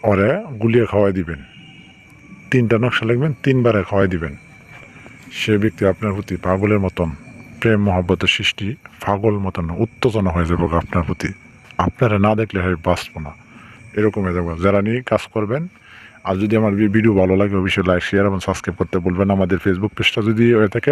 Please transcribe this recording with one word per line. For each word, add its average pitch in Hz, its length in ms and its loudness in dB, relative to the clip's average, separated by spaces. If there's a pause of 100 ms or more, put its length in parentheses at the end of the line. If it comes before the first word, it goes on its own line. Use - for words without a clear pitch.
ওরে 104 280 2 (280)
গুলিয়ে 113 280 2
খাওয়াই 98 260 2
দিবেন। 80 280 -4 (1080)
তিনটা 117 300 2
নকশা 117 280 0
লিখবেন, 127 260 0 (100)
তিনবারে 120 420 2
খাওয়াই 98 240 2
দিবেন। 80 260 -4 (960)
সে - 280 -2
ব্যক্তি 107 280 -2
আপনার 98 280 0
প্রতি 98 220 -8
পাগলের 98 440 0
মতন 90 280 -2 (500)
প্রেম 110 260 2
মহব্বতের 90 500 0
সৃষ্টি, - 320 -4 (340)
পাগল 101 380 0
মতন 92 260 -4 (140)
উত্তেজনা 101 520 0
হয়ে 85 180 0
যাবে 85 160 0 (120)
আপনার 85 280 -2
প্রতি। - 260 -6 (480)
আপনারা 104 400 0
না 104 160 4
দেখলে 107 260 -2
হয় 90 240 -2
বাঁচব - 340 -2
না, 76 140 -12 (640)
এরকম 104 280 0
হয়ে 90 140 -2
যাবে। 85 140 -4 (120)
যারা 98 200 2
নিয়ে 113 200 -2
কাজ 110 240 -2
করবেন, 113 360 -4 (600)
আর 95 120 -2
যদি 107 200 0
আমার 110 180 2
ভি-, 104 180 2
ভিডিও 110 220 4
ভালো 92 220 4
লাগে 101 200 2
অবশ্যই 92 300 0
লাইক, 90 160 2
শেয়ার 98 240 0
এবং 98 140 -2
সাবস্ক্রাইব 92 380 -6
করতে 92 200 -4
ভুলবেন 90 300 0
না। 98 60 2
আমাদের 95 240 0
Facebook 98 360 -2
পেজটা - 280 -2
যদি 110 220 2 (100)
হয়ে 107 200 4
থাকে 120 180 0